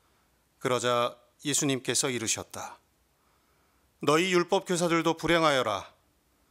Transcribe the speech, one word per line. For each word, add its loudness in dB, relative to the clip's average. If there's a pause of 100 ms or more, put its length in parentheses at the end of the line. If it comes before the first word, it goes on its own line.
(580)
그러자 0 (300)
예수님께서 -2
이르셨다. -6 (1200)
"너희 2
율법교사들도 0
불행하여라. 0 (600)